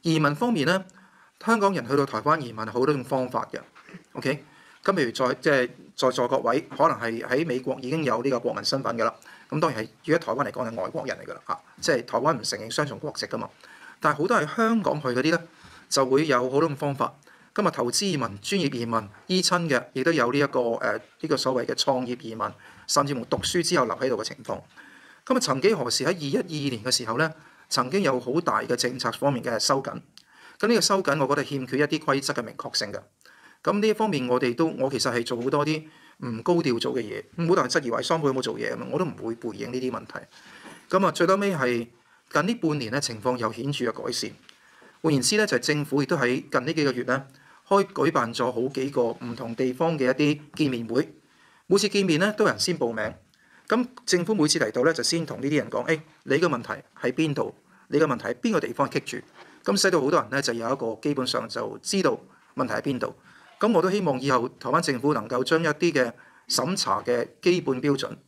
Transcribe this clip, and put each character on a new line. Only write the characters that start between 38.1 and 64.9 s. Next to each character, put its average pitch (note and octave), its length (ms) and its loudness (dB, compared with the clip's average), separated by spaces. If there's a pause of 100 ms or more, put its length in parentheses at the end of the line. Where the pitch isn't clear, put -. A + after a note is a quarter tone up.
普 D3+ 100 2
有 C3+ 40 4
冇 C3 80 0
做 B2 180 -4
嘢 A2+ 140 -4
噉 A#2+ 60 -6
樣， A#2+ 120 -8
我 C3 80 -2
都 F3+ 60 0
唔 C#3+ 140 -4
會 A2+ 160 -6
回 A#2 220 -8
應 A2+ 140 -8
呢 B2+ 80 -6
啲 B2+ 120 -2
問 A2+ 160 -8
題。 - 80 -18 (760)
噉 F#3+ 180 4
啊， D#3+ 60 2
最 E3+ 140 4
後 F#3+ 100 6
尾 G3 180 0
係 B2 320 0 (440)
近 D#3 160 2
呢 A#3 80 0
半 D#3 240 0
年 A2+ 120 -4
呢， C3 80 -2
情 A#2 220 -4
況 B2+ 160 0
有 A2 160 -2
顯 A#2 180 -4
著 B2+ 220 -2
嘅 - 140 -10
改 - 40 -2
善。 A2+ 200 -4 (720)
換 D#3+ 100 4
言 C3+ 100 4
之 G#3+ 140 2
呢， G#3+ 100 4
就 B2+ 120 0
係 - 20 2
政 D3 240 0
府 C#3+ 180 2
亦 C3 40 0
都 F3 100 0
喺 B2+ 320 0
近 B2+ 160 0
呢 D#3 80 -4
幾 D3+ 120 0
個 C#3 80 2
月 A#2+ 120 -4
呢， C3 220 -2 (420)
開-， G3 180 4
舉 C#3 260 0
辦 A#2 220 0
咗 B2+ 160 0
好 A#2+ 180 -2
幾 C3+ 220 -4
個 B2+ 120 0
唔 A#2 340 -4
同 A#2 180 -8
地 B2+ 180 0
方 E3 260 0
嘅 C3 80 2
一 B2 40 4
啲 D3 300 2 (160)
見 D3 140 2
面 A#2 160 -4
會。 A#2 260 -2 (540)
每 F#3 120 4
次 G3+ 100 2
見 G3+ 160 2
面 E3 160 4
呢， G#3 160 4
都 A3 80 4
有 F#3 60 6
人 A2 80 -2
先 F3 180 0
報 A#2+ 160 -2
名。 A2 220 -4 (540)
噉 A#3+ 180 2 (180)
政 F3+ 200 2
府 A3 100 0
每 D3+ 120 4
次 D3+ 120 2
嚟 A#2 140 0
到 B2 120 0
呢， D#3+ 80 6
就 D#3 100 -4
先 E3+ 220 0
同 - 160 -10
呢 C3+ 80 -2
啲 D3 80 2
人 A#2+ 140 0
講： A#2 160 -2
「誒， D3+ 140 0 (240)
你 C3+ 120 0
嘅 E3 100 2
問 B2+ 160 -2
題 - 200 -8 (180)
喺 B2 120 0
邊 D3+ 200 0
度？ A2+ 220 -4 (340)
你 C#3+ 100 2
嘅 D#3+ 60 6
問 C3+ 120 2
題 A2 100 -12
喺 A#2 80 -4
邊 A3+ 180 -2
個 E3 80 4
地 C3+ 120 -4
方 C#3 180 0
棘 D3 100 -2
住？」 - 160 -10 (480)
噉 G3+ 160 2
使 F#3+ 100 4
到 F3 100 4
好 C#3 100 2
多 D#3+ 100 4
人 G#2+ 100 -8
呢， C3+ 120 0
就 B2 100 -2
有 A#2 200 -2
一 C#3 40 0
個 A2+ 240 -4
基 D3 140 0
本 C3 120 -2
上 A#2 220 -4
就 A2 340 -6
知 G3 200 0
道 C3+ 160 2 (380)
問 C3 100 -2
題 A2 80 -4
喺 A2+ 80 -2
邊 C3+ 160 -2
度。 - 160 -4 (440)
噉 G#3+ 140 4
我 F3+ 80 6
都 F3+ 100 2
希 G3+ 120 0
望 C#3+ 180 0
以 C#3 100 0
後 B2+ 180 2
台 - 220 -10
灣 D#3 100 2
政 C#3 200 -2